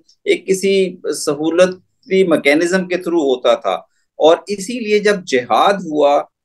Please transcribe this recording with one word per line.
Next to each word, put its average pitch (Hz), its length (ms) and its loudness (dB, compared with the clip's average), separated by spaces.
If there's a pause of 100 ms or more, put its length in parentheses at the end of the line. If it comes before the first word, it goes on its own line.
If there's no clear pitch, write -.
(280)
एक 170 180 -2
किसी 190 520 -2 (100)
सहूलती 170 1200 -2
मैकेनिज्म 170 580 0
के 175 100 -6
through 170 280 -2
होता 123 320 0
था। 92 320 -4 (320)
और 165 300 4
इसीलिए 208 500 -2
जब 202 240 0
जिहाद 131 580 0
हुआ 151 460 0 (180)